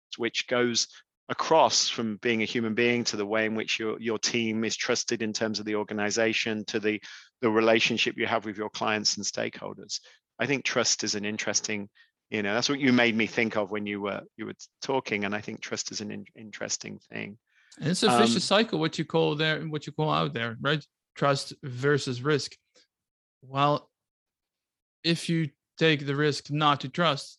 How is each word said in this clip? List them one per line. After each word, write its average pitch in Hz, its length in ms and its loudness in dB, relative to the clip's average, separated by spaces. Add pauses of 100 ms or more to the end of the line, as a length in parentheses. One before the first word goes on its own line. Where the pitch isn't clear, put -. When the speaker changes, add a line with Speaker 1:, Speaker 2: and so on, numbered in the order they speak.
(160)
Speaker 1:
which - 320 -4
goes 123 400 2 (400)
across - 600 4
from 110 320 -2
being 113 200 2
a 104 40 2
human 113 280 -2
being 120 300 2
to 110 140 -2
the 104 80 0
way 110 200 0
in 110 80 -2
which 110 240 -2
your, 110 220 -4
your 113 180 -2
team 113 460 0
is 107 140 -2
trusted 117 440 -2
in 107 120 -2
terms 107 260 -2
of 107 60 -8
the 107 100 -2
organization, 107 880 0
to 113 160 -4
the, 107 220 0 (400)
the 120 80 4
relationship 113 680 4
you 113 80 -2
have 107 200 -2
with 101 120 -8
your 107 120 -6
clients 107 480 -2
and 101 80 -8
stakeholders. 101 760 -6 (400)
I 120 60 0
think 131 180 0
trust - 400 2
is 101 120 -2
an 101 100 -4
interesting, 104 640 -4 (400)
you 107 140 -2
know, 101 100 0
that's 120 160 0
what 143 100 0
you 131 140 6
made 120 220 6
me 110 120 2
think 110 300 0
of 101 140 -2
when 104 140 -4
you 101 140 -4
were, 101 220 -4 (160)
you 107 80 -10
were 104 100 -10 (260)
talking, 113 440 -2
and 101 100 -2
I 107 60 -6
think 110 180 -10
trust - 320 -8
is 107 80 -8
an 107 120 -8
in-, 104 220 -10
interesting 110 640 -10 (140)
thing. - 260 -10 (420)
Speaker 2:
And - 80 -4
it's 180 160 0
a 123 140 6
vicious 117 180 6
Speaker 1:
Um, 190 220 2
Speaker 2:
cycle, 220 220 2
what 160 180 0
you 175 80 -2
call 160 300 2
there, 156 260 0
what 156 240 -6
you 143 80 -12
call 156 180 0
out 151 220 2
there, 117 260 -4
right? 147 240 0 (320)
Trust 139 380 0 (100)
versus 131 580 0
risk. 143 360 0 (840)
Well, 139 480 0 (1120)
if 165 260 0
you 165 200 0 (280)
take 151 280 4
the 139 100 -2
risk 147 340 0
not 147 320 2
to 139 80 -8
trust, 156 500 0